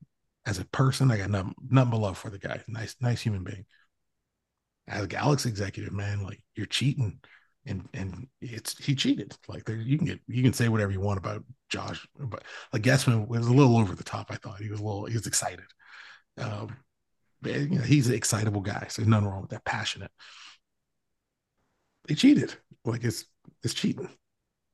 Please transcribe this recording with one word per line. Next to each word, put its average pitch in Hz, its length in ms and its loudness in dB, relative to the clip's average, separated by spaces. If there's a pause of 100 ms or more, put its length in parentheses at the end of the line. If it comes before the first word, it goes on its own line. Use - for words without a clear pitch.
(460)
As 101 140 -2
a - 60 -8
person, 131 440 4
I 110 60 4
got 95 140 -4
nothing, 98 260 -2 (120)
nothing 123 220 6
but 113 80 2
love 98 180 0
for - 140 -12
the 101 80 -12
guy. - 300 -8
Nice, 110 320 -8
nice 120 220 0
human 101 200 -2
being. 98 220 -10 (1200)
As 101 180 -4
a - 20 -2
Galaxy 127 420 0
executive, 101 460 -6
man, 101 280 -2
like, 98 220 -12 (100)
you're 104 120 -6
cheating, 123 520 0 (460)
and, 98 300 -8
and 92 340 -8 (140)
it's, - 340 -10
he - 180 -2
cheated. 202 400 0 (140)
Like, 101 160 -12
there, 110 120 -6
you 120 200 0
can 165 100 0
get, 92 220 -6
you 123 140 0
can 127 100 6
say 120 160 2
whatever 107 240 2
you 95 80 -4
want 101 160 0
about 107 260 -6 (280)
Josh, - 360 -8 (120)
but, 131 260 -8 (260)
like, 113 120 -2
Guessman 117 440 4
was 117 200 0
a 123 80 6
little 127 240 10
over 95 160 2
the - 100 -12
top. - 260 -8
I 104 40 -8
thought 101 260 -14
he 107 80 -10
was 107 120 -8
a 104 40 -6
little, 101 220 -6
he 117 80 -4
was 110 120 -4
excited. - 380 -4 (720)
Um, 107 400 -8 (640)
but, - 140 -6
you 143 140 -2 (100)
know, - 20 2
he's 123 280 4
an 120 60 4
excitable 107 460 0
guy, 98 300 -6
so - 140 -6
nothing 107 220 6
wrong 98 140 -6
with - 120 -12
that. 110 120 -12
Passionate. 101 460 -6 (2000)
They 151 60 0
cheated. 247 400 6 (300)
Like, 113 200 -2
it's, - 200 -2 (380)
it's - 120 -2
cheating, - 340 -2 (640)